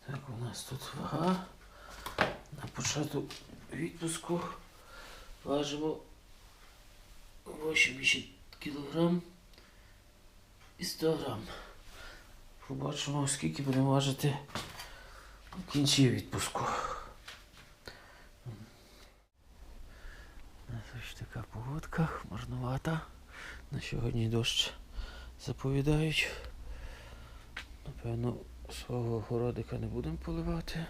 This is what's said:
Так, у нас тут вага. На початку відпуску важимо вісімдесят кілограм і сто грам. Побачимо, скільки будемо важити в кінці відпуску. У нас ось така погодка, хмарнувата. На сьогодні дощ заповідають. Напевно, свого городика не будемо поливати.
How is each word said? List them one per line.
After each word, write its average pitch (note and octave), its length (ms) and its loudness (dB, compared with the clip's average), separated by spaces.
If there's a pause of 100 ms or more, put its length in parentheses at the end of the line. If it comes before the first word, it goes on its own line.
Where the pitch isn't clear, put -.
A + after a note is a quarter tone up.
Так, C#3 220 -6
у A#2 160 -4
нас - 200 -4
тут C3 160 -6 (140)
вага. E3+ 520 2 (1040)
На - 200 -10
початку C#3+ 500 0 (500)
відпуску E3 680 -2 (1040)
важимо D3 540 2 (1500)
вісімдесят C3+ 760 4 (340)
кілограм D3+ 640 4 (1600)
і - 60 -6
сто D#3+ 280 4
грам. C3+ 300 0 (1200)
Побачимо, C#3+ 640 0
скільки D#3+ 340 0
будемо C3+ 280 6
важити C3+ 460 6 (1120)
в - 220 -8
кінці C#3 380 10
відпуску. - 540 0 (4000)
У A#2+ 40 -6
нас A2+ 100 -4 (180)
ось - 140 -8
така - 380 -8
погодка, C#3 540 0
хмарнувата. B2+ 960 -2 (680)
На B2+ 100 -2
сьогодні A2+ 480 2
дощ A2+ 420 4 (760)
заповідають. C#3+ 840 4 (1600)
Напевно, A#2+ 500 0 (360)
свого A#2 480 0
городика A#2 580 0
не A2 80 0
будемо B2 300 -2
поливати. E3 720 -2